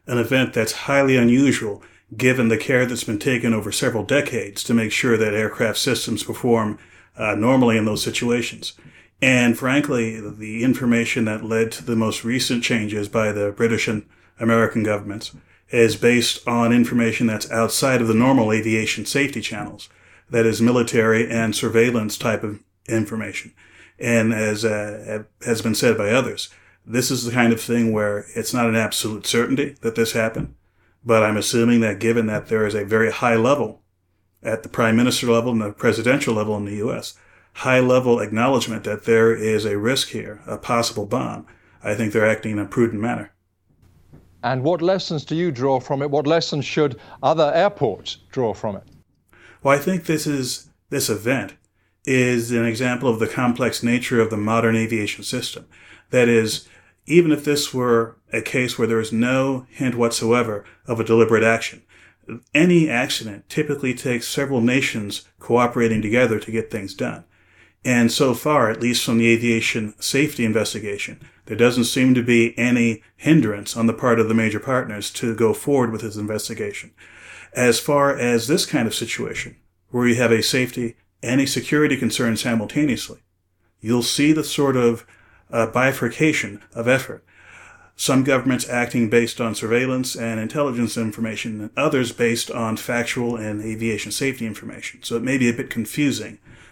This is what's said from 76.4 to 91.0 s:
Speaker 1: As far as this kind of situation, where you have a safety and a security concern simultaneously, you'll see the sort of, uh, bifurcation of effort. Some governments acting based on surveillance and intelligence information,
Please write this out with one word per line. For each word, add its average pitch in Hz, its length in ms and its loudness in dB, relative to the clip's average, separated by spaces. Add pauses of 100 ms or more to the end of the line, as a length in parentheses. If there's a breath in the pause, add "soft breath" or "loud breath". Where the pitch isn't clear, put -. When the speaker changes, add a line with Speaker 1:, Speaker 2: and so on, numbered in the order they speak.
Speaker 1:
As 123 260 4
far 139 380 2
as 120 300 0
this - 180 2
kind 120 220 0
of 104 80 -4
situation, 113 600 -8 (340)
where 123 160 0
you 120 100 4
have 117 180 4
a 107 100 2
safety 123 540 -4 (260)
and 127 160 0
a 135 80 0
security 139 480 0
concern 117 400 -2
simultaneously, 117 840 -2 (600)
you'll 117 240 0
see 147 300 2
the 156 100 0
sort 139 320 0
of, 120 300 2 (440 soft breath)
uh, 117 180 0
bifurcation 123 920 0 (120)
of 117 160 -4
effort. 127 340 -2 (720 loud breath)
Some 131 300 2
governments 131 420 0
acting 120 420 0
based 117 300 2
on 113 160 -2
surveillance 127 580 -2
and 113 280 -6
intelligence 120 560 -2
information, 110 640 -6